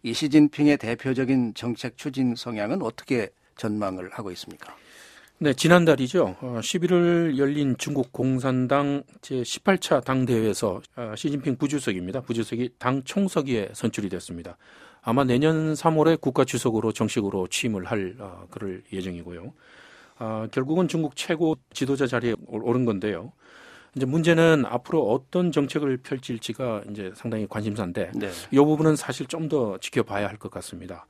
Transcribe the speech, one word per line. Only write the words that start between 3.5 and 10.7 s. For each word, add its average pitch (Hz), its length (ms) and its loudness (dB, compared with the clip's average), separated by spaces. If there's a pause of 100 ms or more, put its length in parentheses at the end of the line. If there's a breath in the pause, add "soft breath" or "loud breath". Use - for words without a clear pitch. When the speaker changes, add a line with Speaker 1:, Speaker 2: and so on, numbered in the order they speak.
Speaker 1:
전망을 95 560 -4
하고 101 200 -10
있습니까? - 440 -16 (640 loud breath)
Speaker 2:
네, 147 140 2
지난달이죠. 156 880 4
어, 123 200 -6
십일월 170 760 2
열린 139 400 2
중국 - 340 -2
공산당 131 880 0 (200)
제십팔 139 580 0
차 139 220 2
당대회에서, 113 800 0 (160)